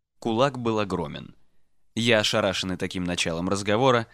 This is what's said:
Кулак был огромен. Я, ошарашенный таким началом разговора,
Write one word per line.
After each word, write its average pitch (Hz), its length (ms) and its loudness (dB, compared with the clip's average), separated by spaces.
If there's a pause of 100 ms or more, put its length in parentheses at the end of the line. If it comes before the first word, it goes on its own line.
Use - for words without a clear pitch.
(200)
Кулак 127 380 0
был 113 220 -2
огромен. 80 560 -6 (580)
Я, 113 260 4
ошарашенный 98 560 0
таким 90 280 -4
началом 87 440 -2
разговора, 110 680 2